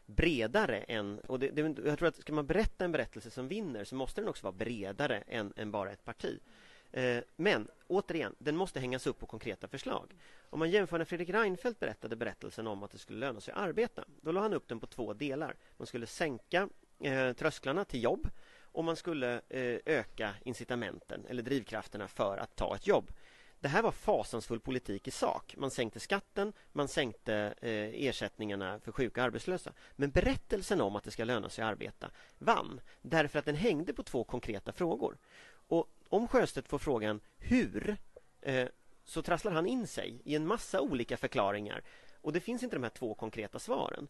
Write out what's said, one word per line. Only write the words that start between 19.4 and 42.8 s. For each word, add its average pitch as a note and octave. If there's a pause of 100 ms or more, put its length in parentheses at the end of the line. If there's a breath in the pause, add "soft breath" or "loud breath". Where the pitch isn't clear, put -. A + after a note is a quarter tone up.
eh, B2
öka A2 (100)
incitamenten A#2
eller B2
drivkrafterna G#2+
för G2
att -
ta -
ett -
jobb. F3+ (500 loud breath)
Det C#3+
här E3+
var G#3+
fasansfull A#2+
politik B2+
i -
sak. -
Man C3+
sänkte A2+
skatten, G3 (200 soft breath)
man C#3+
sänkte, G#2+
eh, A2+
ersättningarna G2+
för -
sjuka A#2+
och B2+
arbetslösa. B2 (240 loud breath)
Men C#3
berättelsen G3
om G#2
att -
det -
ska A2+
löna A2+
sig A2+
att A2
arbeta - (280 loud breath)
vann, - (220 soft breath)
därför D3+
att C#3+
den D3
hängde E3
på A#2+
två A#2
konkreta A2+
frågor. - (520 loud breath)
Och E3 (180)
om A3+
Sjöstedt F3
får C#3+
frågan G#2+ (180 soft breath)
hur, G3+ (440)
eh, C3 (360)
så -
trasslar F3
han E3
in A#3
sig G#2
i C#3+
en D3+
massa G#3
olika C3
förklaringar. G#2 (380 loud breath)
Och D3
det F3
finns A#3+
inte A3+
de C3